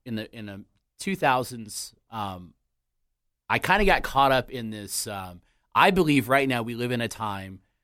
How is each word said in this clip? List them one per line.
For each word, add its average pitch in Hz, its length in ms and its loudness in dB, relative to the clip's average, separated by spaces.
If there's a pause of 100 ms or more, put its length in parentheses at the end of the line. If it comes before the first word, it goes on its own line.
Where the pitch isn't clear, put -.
in 117 100 -8
the, 107 180 -10
in 113 120 -14
the 101 180 -14 (340)
two 190 200 -4
thousands, 127 760 -2 (160)
um, 92 440 -10 (960)
I 120 100 2
kinda 196 240 4
got 185 200 4
caught 139 280 4
up 131 180 2
in 120 200 -8
this, 104 360 -8
um, 95 360 -10 (340)
I 175 160 6
believe 147 380 2
right 139 180 4
now 120 160 0
we 117 120 -8
live 120 180 -4
in 117 80 0
a 113 80 -2
time 98 500 -8 (240)